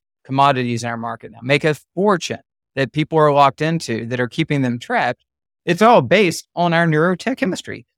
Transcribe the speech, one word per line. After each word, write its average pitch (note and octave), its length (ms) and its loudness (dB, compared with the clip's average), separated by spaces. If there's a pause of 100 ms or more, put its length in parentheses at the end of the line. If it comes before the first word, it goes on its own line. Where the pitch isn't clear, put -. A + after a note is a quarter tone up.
(240)
commodities B2+ 600 0
in A#2+ 60 -6
our A#2 80 -8
market A2+ 340 -12
now A2 100 -20
make C#3 220 0
a D#3 120 0 (200)
fortune F3+ 460 -2 (340)
that C3+ 160 -4
people D#3 260 -2
are D3+ 140 4
locked C#3 300 2
into D3+ 460 -4
that B2 120 -4
are B2 80 0
keeping D3 340 -2
them B2 180 -2
trapped. D#3 440 -4 (420)
It's F3 160 0
all A3 200 6
based E3 540 0
on E3+ 180 0
our E3+ 120 2
neurotech E3+ 520 0
chemistry, A2+ 480 -6 (120)